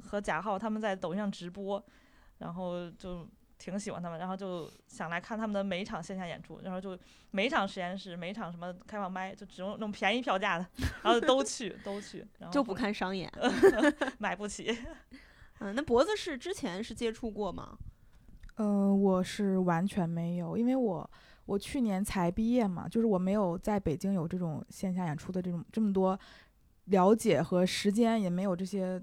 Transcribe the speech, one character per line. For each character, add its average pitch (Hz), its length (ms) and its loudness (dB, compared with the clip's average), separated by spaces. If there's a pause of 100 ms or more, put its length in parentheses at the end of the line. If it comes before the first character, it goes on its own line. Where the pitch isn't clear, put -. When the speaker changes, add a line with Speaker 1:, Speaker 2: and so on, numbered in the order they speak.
Speaker 1:
和 202 160 -6
贾 170 220 -2
浩 202 180 -2
他 220 100 -4
们 214 100 -2
在 214 140 0
抖 185 200 -4
音 190 40 -2
上 202 140 -2
直 180 180 -8
播， 196 340 -6 (560)
然 170 160 -8
后 175 360 -6
就 180 340 -12 (320)
挺 190 220 -6
喜 202 120 -8
欢 170 120 -8
他 175 60 -8
们， 165 100 -8
然 180 80 -6
后 190 80 -4
就 180 340 -6 (160)
想 165 240 -8
来 170 100 -2
看 214 180 -8
他 220 100 -2
们 214 60 -2
的 196 100 0
每 190 160 -2
一 196 40 -4
场 165 200 -6
线 190 140 -8
下 180 100 -6
演 151 160 -10
出， - 180 -16
然 185 120 -8
后 185 80 -6
就 185 180 -10 (320)
每 196 140 2
一 269 40 2
场 254 160 2
实 196 140 -4
验 180 180 -4
室， 185 200 -12
每 175 120 -6
一 202 40 -6
场 196 180 -8
什 175 60 -12
么 180 160 -8 (120)
开 214 140 -10
放 190 100 -4
麦， 190 240 -6
就 202 120 -18
只 - 160 -14
用 190 100 -6
那 202 60 -8
种 214 120 -4
便 208 260 2
宜 254 60 0
票 220 160 2
价 190 220 0
的， 180 80 -6 (160)
<laughs> - 180 -2
然 214 100 4
后 233 100 6
都 269 200 6
去， 254 420 -6
都 202 180 -8
去， - 260 -14 (100)
然 170 120 -14
后 175 40 -6
Speaker 2:
就 285 80 4
不 220 120 0
看 208 200 0
商 190 220 -4
演。 185 160 -6 (440)
Speaker 1:
<laughs> 254 440 2
买 185 160 -2
不 208 100 -8
起。 208 320 -4 (800)
Speaker 2:
嗯， 202 140 -6
那 254 80 -2
脖 254 220 6
子 415 140 0
是 311 200 -6
之 349 160 -6
前 196 300 -6
是 233 100 -12
接 226 180 -2
触 226 200 -8
过 202 180 -4
吗？ - 280 -10 (800)
Speaker 3:
呃， 202 380 4
我 190 300 6
是 190 360 0
完 180 280 4
全 175 200 0
没 170 280 -2
有， 170 220 -4
因 233 80 2
为 262 100 4
我， 214 340 0 (360)
我 202 120 0
去 - 220 -4
年 208 240 0
才 180 260 2
毕 220 220 2
业 247 160 4
嘛， 175 220 -4
就 226 100 0
是 226 80 4
我 196 100 4
没 185 140 2
有 190 260 2
在 208 220 0
北 156 160 0
京 196 160 -2
有 170 160 0
这 180 100 -4
种 165 320 -4
线 185 240 -4
下 180 120 -2
演 151 100 -2
出 - 160 -8
的 185 100 -2
这 180 80 -4
种， 175 220 -4
这 - 80 -2
么 208 140 4
多 190 260 4 (640)
了 190 320 8
解 180 260 4
和 180 240 4
时 196 240 2
间， 226 320 4
也 185 80 0
没 180 140 0
有 196 100 0
这 180 120 -4
些， 185 380 -4